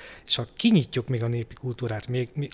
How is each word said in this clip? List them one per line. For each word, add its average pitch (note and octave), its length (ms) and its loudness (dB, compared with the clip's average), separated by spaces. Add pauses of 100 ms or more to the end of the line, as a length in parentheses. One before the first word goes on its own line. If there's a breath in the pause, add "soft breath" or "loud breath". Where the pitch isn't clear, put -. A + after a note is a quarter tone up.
(260 loud breath)
És - 100 0
ha A#2+ 80 -2 (120)
kinyitjuk D#3+ 520 4
még A#2 140 0
a A#2 60 2
népi A#2 260 -4
kultúrát, A#2 540 -6
még B2 260 -2
mi-, C#3+ 200 -4